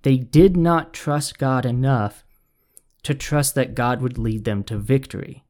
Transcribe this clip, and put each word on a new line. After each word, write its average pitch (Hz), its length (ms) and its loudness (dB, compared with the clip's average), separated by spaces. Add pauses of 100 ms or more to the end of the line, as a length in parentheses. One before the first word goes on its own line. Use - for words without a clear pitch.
They 135 140 4
did 165 400 4
not 165 380 0
trust - 460 -4
God 131 260 0
enough 123 580 -2 (760)
to 147 120 -4
trust 143 420 -2
that 127 180 -2
God 123 260 -2
would 123 160 -4
lead 110 280 -4
them 104 180 -2
to 107 160 -6
victory. 131 720 -4